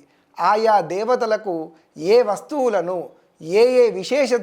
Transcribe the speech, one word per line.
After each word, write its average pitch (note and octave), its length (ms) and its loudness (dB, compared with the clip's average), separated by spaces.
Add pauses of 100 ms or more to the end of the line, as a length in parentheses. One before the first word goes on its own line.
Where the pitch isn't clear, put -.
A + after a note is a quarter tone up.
(380)
ఆయా G#3+ 380 2 (180)
దేవతలకు G#3+ 600 -2 (580)
ఏ - 80 6
వస్తువులను, G#3 760 -2 (440)
ఏ F3+ 220 2 (200)
ఏ - 20 6 (140)
విశేష B3 440 -2